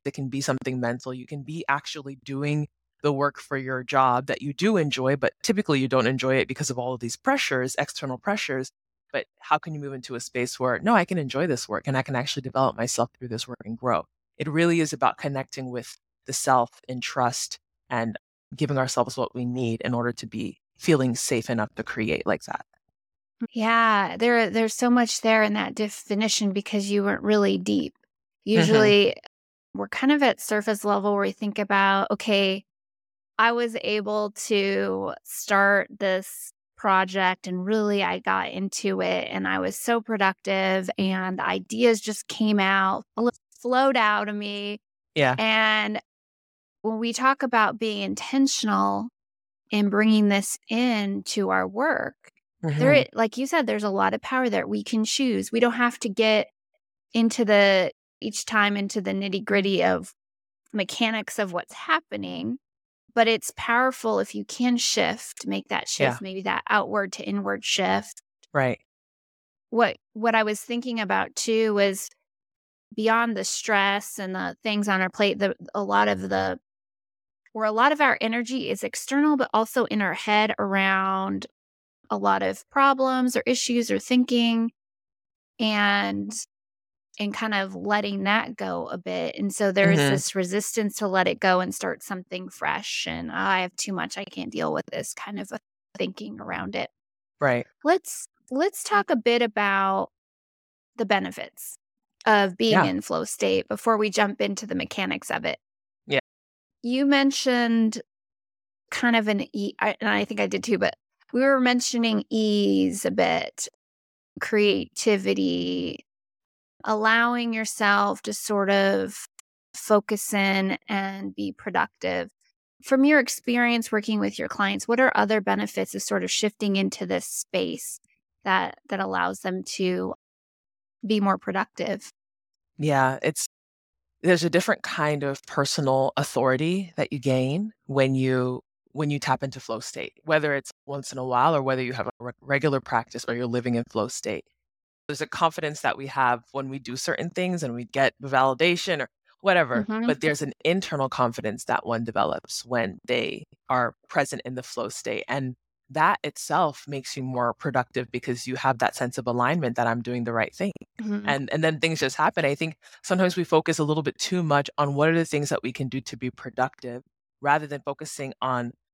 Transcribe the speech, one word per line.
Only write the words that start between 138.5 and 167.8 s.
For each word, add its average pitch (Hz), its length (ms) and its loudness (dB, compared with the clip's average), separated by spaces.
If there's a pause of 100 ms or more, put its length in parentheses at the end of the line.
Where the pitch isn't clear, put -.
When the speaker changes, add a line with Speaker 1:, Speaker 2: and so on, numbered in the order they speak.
Speaker 1:
when 147 180 -2
you 143 80 -2
tap 131 240 -2
into 135 180 -8
flow 110 200 -8
state, - 340 -12 (100)
whether 151 300 2
it's 139 180 -6 (140)
once 139 260 -10
in 135 60 -8
a 127 60 -6
while 127 300 4
or 143 80 2
whether 131 200 0
you 123 100 -4
have 117 160 -6
a - 100 -6
re-, 120 220 -12
regular 139 400 0
practice - 480 -4
or 117 60 -4
you're 123 120 -4
living 120 300 0
in 117 140 -2
flow 110 180 0
state. - 360 -8 (640)
There's 143 140 -8
a 151 60 -4
confidence 156 560 -4
that - 140 0
we 139 120 -10
have 123 340 0 (100)
when 135 160 -6
we 135 100 -8
do 123 180 -10
certain 170 340 -4
things 180 320 -2
and 123 120 -4
we 120 100 -8
get 135 380 0
validation 139 800 2
or 127 80 -6 (340)
whatever, 175 420 4
Speaker 2:
Mm-hmm. 220 220 -2
Speaker 1:
but 190 140 0
there's 151 220 0
an 143 100 -4 (120)
internal 160 440 0
confidence 120 560 -2
that - 220 -2
one 117 180 -2
develops - 600 -2
when 120 420 -4
they - 380 -4 (240)
are 127 260 0 (140)
present 139 360 -2
in 131 100 -8
the 123 80 -8
flow 117 260 -8
state. - 400 -6
And 131 260 -4 (340)
that 156 340 2
itself 151 640 -2
makes 139 300 -10
you 135 60 -6
more 123 320 -2
productive 127 580 -2
because 123 340 -4
you 127 100 -4
have 127 220 2
that 123 160 0
sense 123 240 -4
of 120 80 -6
alignment 123 500 0
that 120 100 2
I'm 117 160 0
doing 120 220 -4
the 117 80 -4
right 113 220 0
thing. 190 180 -4 (280)
Speaker 2:
Mm-hmm. 202 280 -4
Speaker 1:
And, 139 240 0
and 156 120 0
then 160 160 0
things 160 200 0
just 135 160 0
happen. 165 280 0
I 143 100 2
think 160 220 -4 (260)
sometimes 180 340 2
we 175 80 0
focus 160 340 2
a 156 60 2
little 151 180 0
bit - 160 -4
too 180 240 -2
much 143 260 2 (100)
on 143 160 0
what 147 140 4
are 165 80 4
the 165 80 2
things 147 240 -2
that - 140 -2
we 127 100 -6
can 135 160 -6
do 131 140 -6
to - 140 -12
be 123 140 -6
productive 127 720 -6 (380)
rather 147 260 2
than 139 180 -8